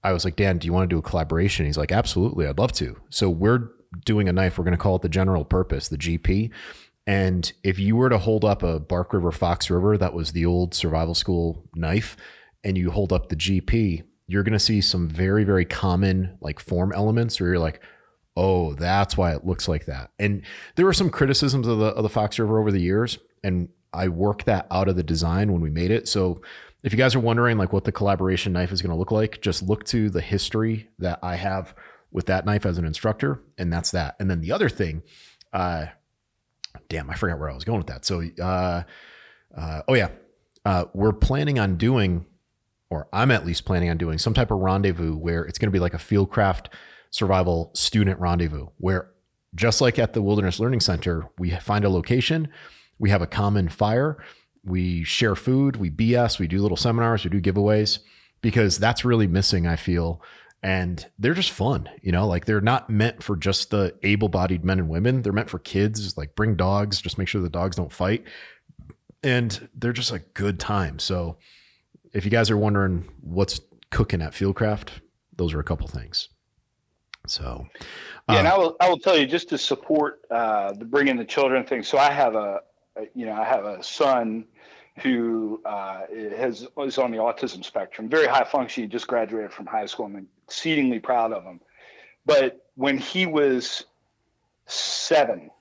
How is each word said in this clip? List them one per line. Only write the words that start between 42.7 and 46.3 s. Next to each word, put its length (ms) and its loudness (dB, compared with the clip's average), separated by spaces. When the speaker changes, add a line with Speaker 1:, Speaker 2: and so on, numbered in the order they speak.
Speaker 1:
or 220 -6
I'm 180 4
at 160 2
least 180 -4
planning 240 0
on 80 0
doing, 220 -2
some 160 0
type 160 2
of 80 0
rendezvous 580 0
where 280 -2
it's 140 -10
gonna 140 0
be 80 2
like 140 0
a 40 -6
Fieldcraft 680 0